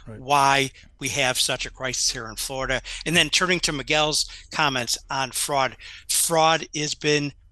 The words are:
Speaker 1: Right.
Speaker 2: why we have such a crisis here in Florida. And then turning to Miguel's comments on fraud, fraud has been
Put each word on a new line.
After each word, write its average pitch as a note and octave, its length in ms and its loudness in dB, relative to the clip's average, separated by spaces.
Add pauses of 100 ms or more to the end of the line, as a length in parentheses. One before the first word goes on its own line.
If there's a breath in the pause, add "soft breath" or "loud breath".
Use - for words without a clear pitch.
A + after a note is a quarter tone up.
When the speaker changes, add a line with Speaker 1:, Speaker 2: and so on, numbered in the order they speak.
Speaker 1:
Right. G#2+ 120 -14
Speaker 2:
why C#3 520 4 (280 soft breath)
we C3+ 100 -6
have B2+ 300 0
such - 260 -2
a - 40 -8
crisis - 420 -4
here A#2 180 -8
in G#2+ 60 -12
Florida. C3 460 -4 (240 loud breath)
And E3 100 0
then D#3+ 140 4
turning F3+ 320 2
to E3+ 100 -2
Miguel's D3+ 560 0 (240 loud breath)
comments C3 460 0 (120)
on C3+ 220 -2
fraud, C3+ 460 0 (300 loud breath)
fraud D#3+ 680 4
has D3+ 200 -4
been D3 380 0 (180)